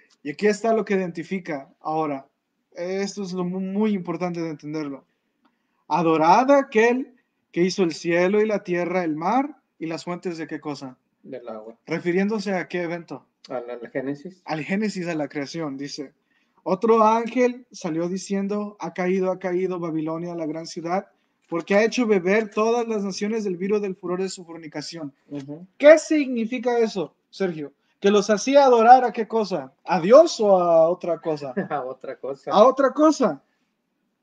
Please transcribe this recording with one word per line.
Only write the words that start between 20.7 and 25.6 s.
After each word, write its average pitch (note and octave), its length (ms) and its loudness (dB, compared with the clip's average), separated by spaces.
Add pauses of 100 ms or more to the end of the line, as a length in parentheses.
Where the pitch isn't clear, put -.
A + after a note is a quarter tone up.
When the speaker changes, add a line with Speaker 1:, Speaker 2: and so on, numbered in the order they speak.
Speaker 1:
porque E3+ 280 -2
ha G#3+ 80 4
hecho A3+ 220 0
beber G3+ 440 2
todas A#3 380 0
las G#3+ 160 -4
naciones G#3 400 -6
del F#3 120 -4
vino G3 240 -2
del G3 160 -6
furor F3+ 240 -6
de F#3+ 80 -4
su F#3 160 -14
fornicación". D#3+ 680 -12 (140)
Speaker 2:
Ujú. C#3+ 380 -12 (120)